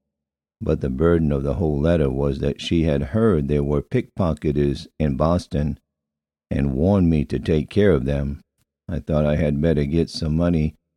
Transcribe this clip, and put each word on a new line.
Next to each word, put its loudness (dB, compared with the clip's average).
But -2
the -2
burden 2
of -2
the -2
whole -2
letter 2
was -2
that -4
she 0
had -2
heard 2
there 0
were -2
pickpocketers -2
in 0
Boston -2
and -2
warned 2
me 2
to -4
take 0
care 2
of 2
them. -4
I -4
thought 0
I 2
had 0
better 2
get 0
some -4
money 0